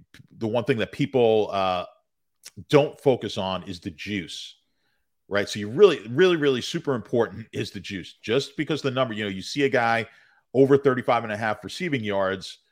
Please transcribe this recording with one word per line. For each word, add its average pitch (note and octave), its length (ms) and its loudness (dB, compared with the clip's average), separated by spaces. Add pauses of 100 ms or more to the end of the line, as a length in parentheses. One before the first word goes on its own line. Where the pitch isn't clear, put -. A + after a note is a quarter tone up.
(400)
the A2+ 80 -4
one A#2+ 160 -2
thing A#2+ 160 0
that G2 120 -4
people, A2+ 600 2
uh, F#2 340 0 (840)
don't - 300 4
focus A#2 380 0
on F#2 260 -4
is F#2 160 -12
the G2+ 120 -10
juice, F#2 640 -10 (720)
right? G2+ 200 -2
So - 120 -8
you G#2 100 -6
really, D3+ 300 6 (100)
really, F3 260 4
really C#3 260 0
super - 340 -4
important A2 580 -2
is A#2 180 -6
the G2+ 80 -12
juice. F2+ 420 -12
Just B2+ 360 -2
because D3+ 240 -4
the C#3 100 -2
number, B2 220 -2
you G#2+ 100 -4
know, G#2 60 -2
you F#2+ 120 -6
see C#3+ 220 -4
a C#3 60 2
guy A#2 380 2 (460)
over C3+ 240 6
thirty-five B2 460 2
and A2 80 -6
a G#2 60 -4
half G#2+ 260 -2
receiving C#3 400 -6
yards G2 560 -4 (120)